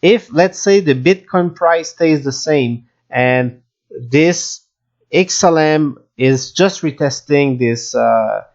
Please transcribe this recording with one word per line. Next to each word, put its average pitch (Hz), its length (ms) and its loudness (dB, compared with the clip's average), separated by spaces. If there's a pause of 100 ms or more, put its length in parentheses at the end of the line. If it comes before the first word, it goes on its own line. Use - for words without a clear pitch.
If, 196 300 2
let's 175 260 0
say, 196 220 2
the 156 140 0
Bitcoin 175 600 -2
price 165 360 0
stays 156 340 0
the 135 80 -4
same 127 540 -2 (240)
and 127 520 -2 (280)
this 151 680 -2 (520)
X 180 320 0
L 165 140 4
M 156 400 0 (180)
is 131 360 0
just 185 300 -2
retesting 143 760 -2
this, 117 360 -2
uh 113 500 0 (100)